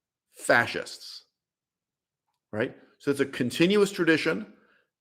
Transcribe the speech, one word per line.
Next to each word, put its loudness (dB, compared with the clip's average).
fascists, -2
right? -4
So -4
it's 0
a 2
continuous 2
tradition 0